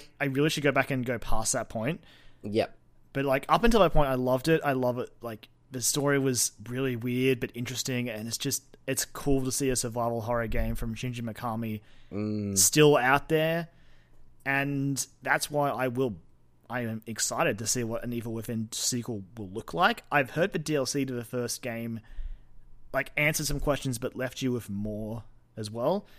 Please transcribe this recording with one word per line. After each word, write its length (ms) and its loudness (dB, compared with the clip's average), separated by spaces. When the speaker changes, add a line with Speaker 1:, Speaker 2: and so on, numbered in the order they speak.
Speaker 1:
I 60 0
really 240 2
should 120 -2
go 100 4
back 180 2
and 140 -2
go 140 -2
past 360 2
that 160 -4
point. 320 -4
Speaker 2:
Yep. 340 0
Speaker 1:
But, 100 -2
like, 240 0
up 160 4
until 160 6
that 120 8
point, 160 6
I 60 2
loved 340 2
it. 160 6
I 80 2
love 260 0
it. 120 -6
Like, 260 -12
the 80 -8
story 380 2
was 340 2
really 280 -2
weird 440 2
but 140 -4
interesting, 540 -4
and 200 -8
it's 100 -6
just, 260 -4
it's 180 -2
cool 400 2
to 80 -2
see 160 0
a 80 2
survival 460 -2
horror 260 0
game 260 0
from 200 -4
Shinji 260 -6
Mikami 600 -4
Speaker 2:
Mm. 460 -2
Speaker 1:
still 380 8
out 320 4
there, 400 0
and 640 2
that's 280 0
why 200 2
I 180 0
will, 280 0
I 140 -4
am 240 -4
excited 520 0
to 80 -6
see 180 0
what 200 -4
an 80 -4
Evil 200 -4
Within 400 -4
sequel 500 -4
will 120 -8
look 260 -8
like. 360 2
I've 200 2
heard 220 0
the 60 -4
D 180 -2
L 100 2
C 180 0
to 80 -4
the 120 -6
first 380 -4
game, 380 -6
like, 240 -2
answered 300 2
some 140 0
questions 380 0
but 180 -6
left 260 -6
you 100 2
with 180 -4
more 540 -6
as 140 -8
well. 360 0